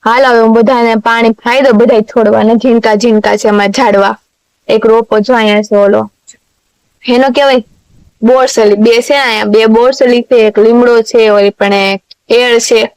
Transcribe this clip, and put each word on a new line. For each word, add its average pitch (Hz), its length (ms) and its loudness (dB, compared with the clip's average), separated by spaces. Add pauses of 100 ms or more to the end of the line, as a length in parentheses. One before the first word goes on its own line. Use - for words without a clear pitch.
હાલ 240 240 0
હવે 233 140 2
હું 226 140 2
બધાને 233 360 0 (140)
પાણી 233 340 0
પાઈ 254 240 -2
દઉં, 226 140 2
બધાય 220 320 0
છોડવાને. 220 500 0
ઝીણકા 226 400 0
ઝીણકા 214 400 0
છે 233 120 -2
એમાં 202 260 -2
ઝાડવા. 202 360 0 (600)
એક 214 60 0 (100)
રોપો 226 240 0 (100)
જો 254 140 -2
અહીંયા 208 300 -2
છે 220 60 -2 (100)
ઓલો. 208 160 0 (1120)
એનો 262 200 0
કહેવાય 269 280 0 (640)
બોરસલી. 226 580 0
બે 233 60 2 (160)
છે 285 80 0
ને 277 80 0
અહીંયા, 214 300 -4
બે 220 220 2
બોરસલી 247 540 0
છે, 254 80 2 (100)
એક 208 160 -2
લીમડો 240 300 2 (160)
છે, 240 100 0 (180)
ઓલી 202 220 0
પણ 202 160 0 (180)
એક 196 80 -10 (360)
એળ 247 180 0 (120)
છે. 226 140 0 (160)